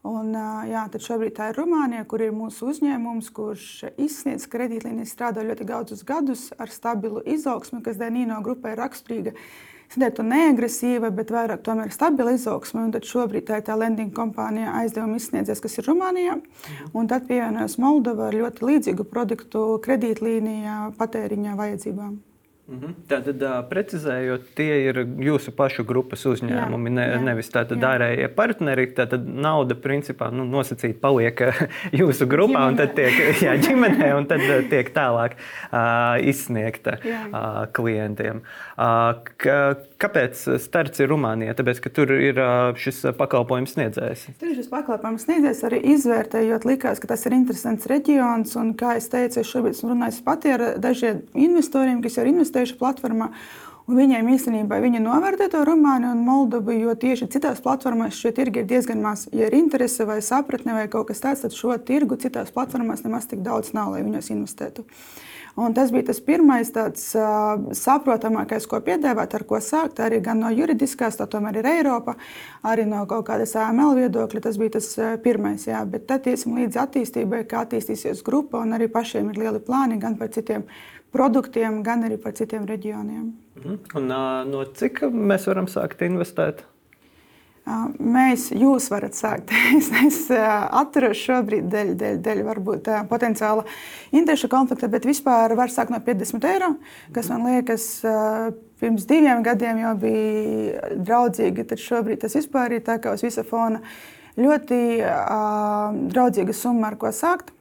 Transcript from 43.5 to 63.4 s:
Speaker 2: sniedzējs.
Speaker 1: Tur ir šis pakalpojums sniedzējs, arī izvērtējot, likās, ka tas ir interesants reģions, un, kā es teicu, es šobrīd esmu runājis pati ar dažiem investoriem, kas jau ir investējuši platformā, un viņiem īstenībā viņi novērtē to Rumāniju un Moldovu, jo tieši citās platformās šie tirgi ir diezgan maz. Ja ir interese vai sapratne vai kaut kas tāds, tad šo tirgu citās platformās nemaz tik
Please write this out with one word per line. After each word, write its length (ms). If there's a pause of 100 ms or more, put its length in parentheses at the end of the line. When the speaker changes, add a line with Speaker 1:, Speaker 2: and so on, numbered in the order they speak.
Speaker 2:
sniedzējs. 480 (160)
Speaker 1:
Tur 140
ir 80
šis 100
pakalpojums 560
sniedzējs, 400
arī 160 (140)
izvērtējot, 760
likās, 320
ka 80
tas 160
ir 80
interesants 560
reģions, 640
un, 240
kā 240
es 80
teicu, 320
es 80
šobrīd 240
esmu 220
runājis 260
pati 320
ar 100 (140)
dažiem 460 (100)
investoriem, 680
kas 160
jau 60
ir 100
investējuši 180 (260)
platformā, 540 (580)
un 80
viņiem 320
īstenībā 540
viņi 180
novērtē 480
to 160
Rumāniju 480
un 80
Moldovu, 560
jo 160
tieši 400
citās 300
platformās 500
šie 180
tirgi 300
ir 80
diezgan 320
maz. 320
Ja 160
ir 80
interese 480
vai 160
sapratne 560
vai 100
kaut 220
kas 140
tāds, 180
tad 160
šo 200
tirgu 440
citās 320
platformās 500
nemaz 240
tik 140